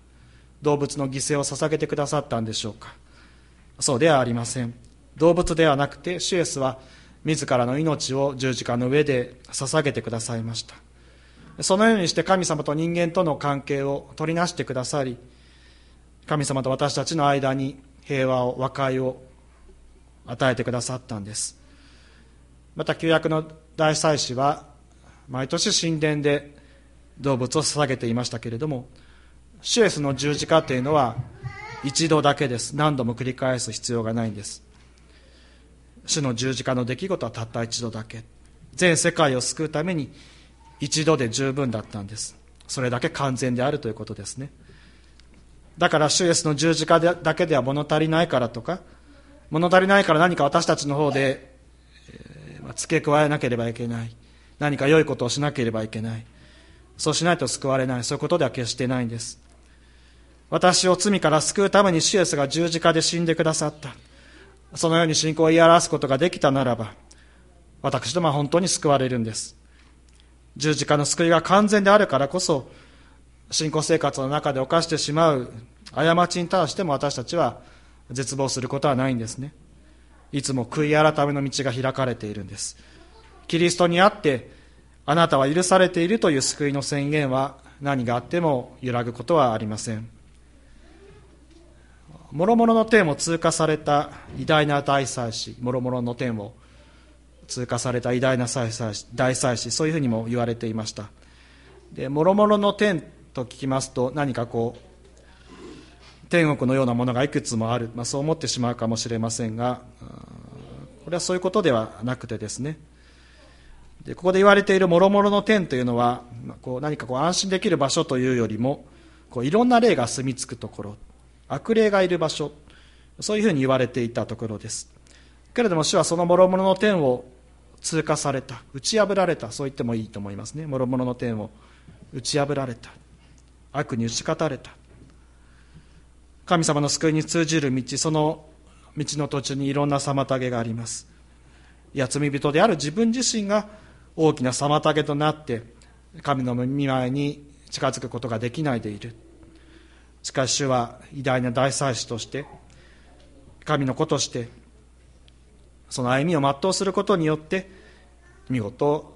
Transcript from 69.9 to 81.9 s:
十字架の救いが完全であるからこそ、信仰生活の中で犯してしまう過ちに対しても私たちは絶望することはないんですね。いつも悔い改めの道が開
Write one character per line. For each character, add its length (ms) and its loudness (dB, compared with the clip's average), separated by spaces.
十 180 0
字 100 -4
架 100 4
の 100 2
救 200 0
い 40 4
が 120 6
完 260 4
全 160 4
で 60 6
あ 80 10
る 80 6
か 140 0
ら 80 2
こ 120 -2
そ、 300 -2
信 220 -2
仰 100 0
生 160 2
活 240 0
の 80 -2
中 240 0
で 60 -2
犯 240 2
し 40 -6
て 120 -2
し 120 -4
ま 220 4
う 180 -4
過 340 4
ち 140 -2
に 60 -4
対 200 2
し 60 -6
て 100 -2
も 100 0
私 220 -2
た 80 -8
ち 120 -6
は 260 0
絶 260 -6
望 140 -2
す 120 -4
る 80 -6
こ 100 -4
と 80 0
は 80 2
な 140 0
い 60 0
ん 20 -4
で 100 -6
す 100 -12
ね。 160 -10
い 100 -2
つ 120 -4
も 120 -2
悔 220 -2
い 260 4
改 140 0
め 60 -2
の 100 -2
道 200 -4
が 100 -2
開 200 -4